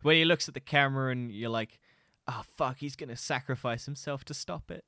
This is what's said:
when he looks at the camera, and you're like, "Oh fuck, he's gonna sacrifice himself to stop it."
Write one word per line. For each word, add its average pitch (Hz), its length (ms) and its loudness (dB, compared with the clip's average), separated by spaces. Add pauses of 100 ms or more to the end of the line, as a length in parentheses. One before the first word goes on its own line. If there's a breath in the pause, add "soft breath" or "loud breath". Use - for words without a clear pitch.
when 151 140 8
he 160 100 8
looks 165 220 4
at 151 60 -14
the 143 60 -8
camera, 135 520 2
and 123 200 -4
you're 113 180 -4
like, 110 300 -4 (460)
"Oh 110 160 -6 (140)
fuck, 135 220 -2
he's 143 180 -6
gonna 123 200 -10
sacrifice 127 720 -2
himself 143 400 -6
to 143 80 -8
stop - 360 -8
it." - 180 -10